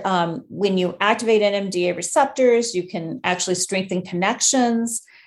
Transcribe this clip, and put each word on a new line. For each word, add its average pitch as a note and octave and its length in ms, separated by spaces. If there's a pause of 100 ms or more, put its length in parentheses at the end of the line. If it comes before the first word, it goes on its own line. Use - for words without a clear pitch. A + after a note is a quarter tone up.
um, E3+ 440
when F#3+ 280
you F3+ 220
activate A3 440
N G3+ 100
M G3 160
D F3 180
A F3 60
receptors, A#3+ 800
you F3+ 120
can E3 360
actually F3+ 320
strengthen F#3 460
connections, A#3 1000 (260)